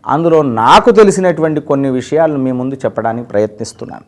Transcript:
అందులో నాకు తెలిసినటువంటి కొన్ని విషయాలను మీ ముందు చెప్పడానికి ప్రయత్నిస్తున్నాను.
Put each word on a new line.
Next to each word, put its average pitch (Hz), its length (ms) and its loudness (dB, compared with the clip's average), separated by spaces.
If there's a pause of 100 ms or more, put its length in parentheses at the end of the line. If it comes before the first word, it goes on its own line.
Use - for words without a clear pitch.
అందులో 160 340 2
నాకు 139 500 4
తెలిసినటువంటి 180 680 2
కొన్ని 139 280 -2
విషయాలను 147 480 -2
మీ 131 140 -2
ముందు 127 240 -6
చెప్పడానికి 117 520 -6
ప్రయత్నిస్తున్నాను. 107 800 -8